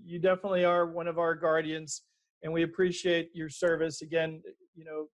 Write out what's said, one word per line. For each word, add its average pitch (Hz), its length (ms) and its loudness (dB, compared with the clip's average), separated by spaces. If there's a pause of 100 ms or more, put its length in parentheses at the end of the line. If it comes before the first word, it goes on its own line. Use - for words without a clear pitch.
you 175 140 -8
definitely 185 460 2
are 175 220 4
one 170 200 -6
of 165 120 -4
our 170 160 2
guardians, 160 680 -2 (400)
and 156 100 -6
we 165 100 2
appreciate 170 720 0
your 160 140 -8
service. 160 540 0
Again, 160 400 -2 (320)
you 160 100 -20
know, 156 300 -8